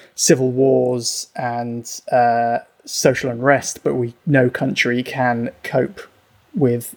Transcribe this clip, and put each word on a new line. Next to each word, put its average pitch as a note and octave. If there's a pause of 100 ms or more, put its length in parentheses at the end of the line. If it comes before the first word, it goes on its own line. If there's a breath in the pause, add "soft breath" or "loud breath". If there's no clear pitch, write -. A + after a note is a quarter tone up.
(140 loud breath)
civil C3
wars B2+
and, A#2+ (120)
uh, A#2 (260)
social -
unrest, B2+
but D3
we, A#2+ (120)
no C3+
country B2+
can B2 (120)
cope - (540)
with B2